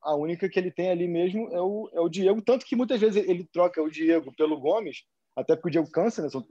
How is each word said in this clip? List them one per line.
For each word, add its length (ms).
a 120
única 360
que 80
ele 120
tem 200
ali 180
mesmo 420
é 120
o, 320
é 80
o 80
Diego, 320
tanto 240
que 100
muitas 240
vezes 260
ele 240
troca 320
o 80
Diego 460
pelo 240
Gomes, 380
até 220
porque 120
o 20
Diego 200
cansa, 300
né? 80
São, 220